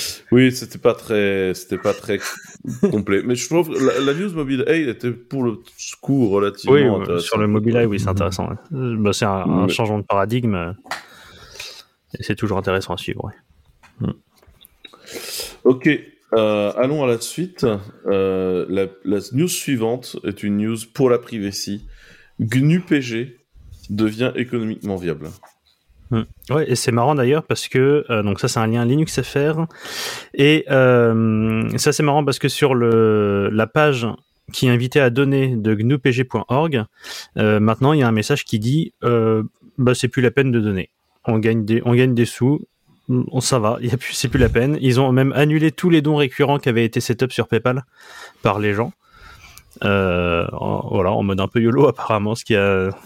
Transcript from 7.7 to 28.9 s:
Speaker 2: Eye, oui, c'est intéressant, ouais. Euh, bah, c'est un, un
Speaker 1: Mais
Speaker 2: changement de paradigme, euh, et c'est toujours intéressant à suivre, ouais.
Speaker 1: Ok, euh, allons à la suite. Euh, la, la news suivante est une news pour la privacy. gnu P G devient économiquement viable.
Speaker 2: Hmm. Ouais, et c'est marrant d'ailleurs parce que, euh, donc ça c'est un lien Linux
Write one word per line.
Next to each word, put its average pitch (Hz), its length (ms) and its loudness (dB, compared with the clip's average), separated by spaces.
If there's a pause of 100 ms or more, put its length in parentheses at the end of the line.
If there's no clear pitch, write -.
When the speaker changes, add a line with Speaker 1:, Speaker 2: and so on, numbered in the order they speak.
Speaker 2:
Eye, 120 100 2
oui, 104 140 -2
c'est 104 80 -2
intéressant, 90 420 -2
ouais. 80 60 -8 (180)
Euh, 127 240 -4
bah, 101 160 2
c'est - 120 -2
un, 104 40 0
un 95 380 0
Speaker 1:
Mais - 40 2
Speaker 2:
changement 107 280 -2
de 101 40 -4
paradigme, 104 520 -2
euh, 85 180 -6 (1400)
et - 60 -12
c'est 107 120 -4
toujours 101 220 -2
intéressant 95 380 -2
à - 20 -8
suivre, - 280 -8
ouais. - 840 -12 (1500)
Speaker 1:
Ok, 127 240 2 (460)
euh, 107 420 0
allons 139 280 -2
à 131 40 0
la 117 140 0
suite. 175 460 -6 (400)
Euh, 95 600 0
la, 95 200 -2 (160)
la 101 160 0 (140)
news 151 140 2
suivante 123 760 -4
est 98 180 -8
une 104 160 -2
news 110 200 -2 (180)
pour 127 160 4
la 120 80 2
privacy. 101 640 -8 (540)
gnu 131 400 2
P 151 240 -2
G 120 340 -8 (540)
devient 107 440 0
économiquement 110 600 -4
viable. 80 340 -6 (840)
Speaker 2:
Hmm. 113 100 0 (300)
Ouais, 151 180 0
et 127 60 0
c'est 120 160 -2
marrant 120 240 2
d'ailleurs 139 260 2
parce - 260 -6
que, 139 440 2
euh, 110 100 0
donc 101 180 -2
ça 131 80 -2
c'est 120 120 -2
un 113 80 2
lien 120 180 0
Linux 143 340 0